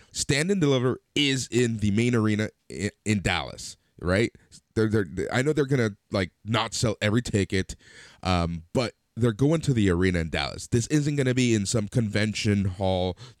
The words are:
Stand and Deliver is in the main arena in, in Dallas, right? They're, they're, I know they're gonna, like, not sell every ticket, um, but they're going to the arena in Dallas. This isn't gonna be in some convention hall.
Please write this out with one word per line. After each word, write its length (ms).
Stand 360
and 120
Deliver 400
is 320
in 300
the 120
main 240
arena 360
in, 220
in 160
Dallas, 560
right? 300
They're, 120
they're, 440
I 100
know 100
they're 140
gonna, 300
like, 180
not 280
sell 300
every 180
ticket, 540
um, 400
but 220
they're 160
going 300
to 120
the 160
arena 300
in 100
Dallas. 380
This 180
isn't 300
gonna 180
be 180
in 140
some 220
convention 800
hall. 520